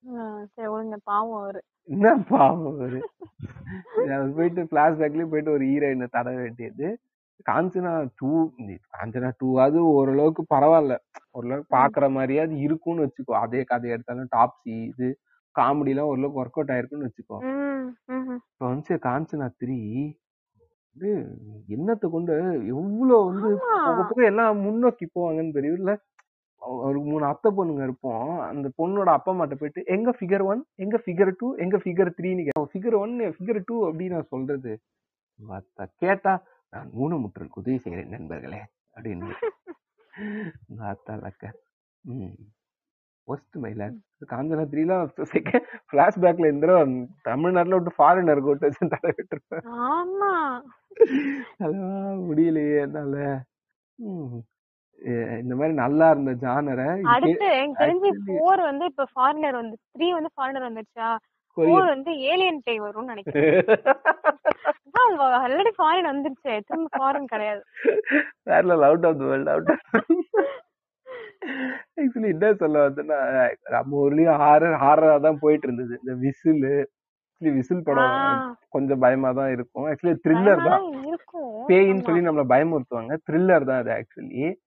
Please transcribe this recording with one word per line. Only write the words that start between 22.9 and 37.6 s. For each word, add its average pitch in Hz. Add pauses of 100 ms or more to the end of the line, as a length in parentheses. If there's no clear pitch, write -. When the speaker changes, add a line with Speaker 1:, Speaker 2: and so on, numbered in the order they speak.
Speaker 2:
வந்து 196 (120)
Speaker 1:
ஆமா. 466
Speaker 2:
போக 339
போக 233
எல்லாம் 214
முன்னோக்கி 220
போவாங்கன்னு 160
தெரியும். 147
இல்ல, 185 (720)
அவ-, 123
அவருக்கு 139
மூணு 151
அத்தை 151
பொண்ணுங்க 170
இருப்போம். 127
அந்த 139
பொண்ணோட 185
அப்பா 160
அம்மாட்ட 160
போயிட்டு, 147
எங்க 214
ஃபிகர் 196
ஒன், 202 (120)
எங்க 202
ஃபிகர் 190
டூ, 240
எங்க 185
ஃபிகர் 180
த்ரீன்னு 175
கேட்போம். 147
"ஃபிகர் 220
ஒன், 208 (160)
ஃபிகர் 208
டூ 233
அப்படின்னு 175
நான் 165
சொல்றது?" 131 (680)
உங்க 104
அத்தா 95 (100)
கேட்டா, 190 (400)
"நான் 139
ஊனமுற்றோருக்கு 113